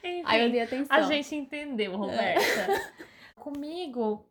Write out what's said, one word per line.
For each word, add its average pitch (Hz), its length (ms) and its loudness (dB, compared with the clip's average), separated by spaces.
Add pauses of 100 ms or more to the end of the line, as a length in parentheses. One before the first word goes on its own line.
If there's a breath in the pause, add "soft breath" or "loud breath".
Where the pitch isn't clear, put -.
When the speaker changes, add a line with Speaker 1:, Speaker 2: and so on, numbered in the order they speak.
Speaker 1:
Enfim, 349 220 -4
Speaker 2:
Aí 226 200 4
eu 240 60 4
dei 240 120 2
atenção. 269 340 0
Speaker 1:
a 311 60 8
gente 294 340 0
entendeu, 277 560 -4
Speaker 2:
É. 185 40 -6
Speaker 1:
Roberta. 208 840 2 (160 loud breath)
<laughs> - 100 -18 (280 loud breath)
Comigo, 285 960 -6